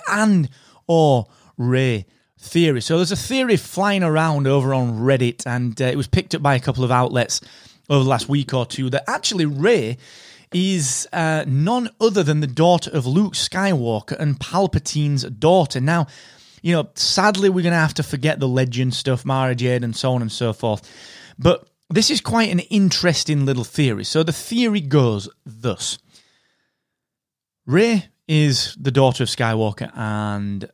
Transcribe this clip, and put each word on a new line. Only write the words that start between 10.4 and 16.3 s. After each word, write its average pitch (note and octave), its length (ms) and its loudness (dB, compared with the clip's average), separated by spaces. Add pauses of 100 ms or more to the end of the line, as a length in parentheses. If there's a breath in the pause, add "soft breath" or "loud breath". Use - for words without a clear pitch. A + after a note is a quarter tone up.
is, F3+ 580 -2
uh, D#3+ 360 -2
none G#3 420 0 (100)
other G#3 220 2
than D3+ 180 2
the D3+ 60 -2
daughter D#3+ 460 2
of B2+ 160 -2
Luke F#3 260 2
Skywalker C#3 840 -2
and D3 200 -2
Palpatine's D3 840 -2
daughter. C#3 580 2
Now, D#3+ 240 0 (560 loud breath)